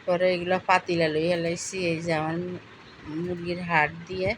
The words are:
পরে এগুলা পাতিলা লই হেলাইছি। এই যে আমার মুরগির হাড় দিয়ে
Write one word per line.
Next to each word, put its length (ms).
পরে 320
এগুলা 340
পাতিলা 420
লই 200
হেলাইছি। 480
এই 160
যে 120
আমার 220
মুরগির 480
হাড় 300
দিয়ে 340